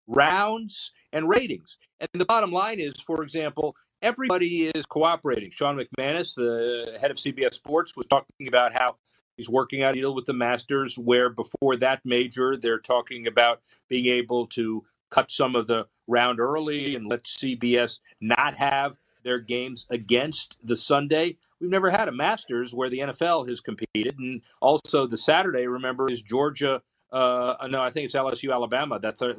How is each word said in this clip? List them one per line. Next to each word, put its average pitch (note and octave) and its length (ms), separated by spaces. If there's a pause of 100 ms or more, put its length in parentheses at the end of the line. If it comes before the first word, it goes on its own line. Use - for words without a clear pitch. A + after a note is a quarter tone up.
rounds, F#3+ 840 (220)
and D#3 160
ratings. D#3+ 480 (240)
And E3 120
the F3+ 120
bottom G#3+ 260
line G3 300
is, C#3+ 180
for D#3+ 240
example, D3+ 540 (240)
everybody F#3 680
is D#3 180
cooperating. D3 680
Sean C#3+ 260
McManus, C#3 580
the A#2 640
head C#3 120
of C3 60
C - 140
B C3 140
S A#2+ 100
Sports, D#3+ 400
was B2 120
talking C#3 420
about B2 240
how B2+ 240 (400)
he's - 120
working C3 340
out C3+ 80
a C3 100
deal C3+ 120
with B2+ 120
the C#3 80
Masters B2 640
where B2 320
before A#2+ 480
that C3 260
major, B2+ 540
they're A#2 200
talking A#2+ 480
about A#2 360 (260)
being B2 200
able B2 400
to A2 360 (280)
cut - 200
some C3 240
of A#2 120
the A2+ 200 (200)
round A#2+ 340
early D3 520
and A2+ 140
let A#2 180
C C3 300
B A#2+ 220
S A#2+ 240 (180)
not B2 380
have C#3 400 (260)
their B2 160
games B2 500
against B2 720
the A#2 140
Sunday. C#3+ 640 (220)
We've F3 100
never F#3+ 200
had G3+ 180
a C#3 60
Masters B2+ 600
where B2+ 160
the B2+ 120
N C#3 80
F B2+ 120
L E3 220
has B2 160
competed. A2+ 580
And B2+ 240 (200)
also C#3+ 440
the A#2 120
Saturday, D3+ 500
remember, B2+ 420
is A#2+ 120
Georgia, C3+ 600 (300)
uh, B2+ 580
no, C3+ 120
I B2+ 100
think D3+ 140
it's - 100
L C3+ 160
S B2+ 120
U, C3+ 100
Alabama, B2 460
that G#2 180
thir-, B2 220